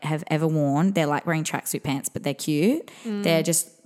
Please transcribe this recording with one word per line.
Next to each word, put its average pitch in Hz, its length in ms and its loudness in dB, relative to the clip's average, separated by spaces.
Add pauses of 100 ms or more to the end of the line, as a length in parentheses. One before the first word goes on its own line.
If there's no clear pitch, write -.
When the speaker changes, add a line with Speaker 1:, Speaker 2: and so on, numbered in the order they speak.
Speaker 1:
have 156 240 -2
ever 160 220 2
worn. 156 460 2
They're 165 120 2
like 147 220 0
wearing 160 160 0
tracksuit - 400 -4
pants, 139 240 -4
but - 160 -8
they're 143 100 -2
cute. 170 560 0 (140)
Speaker 2:
Mm. 208 180 -4
Speaker 1:
They're 165 220 4
just 165 240 0 (180)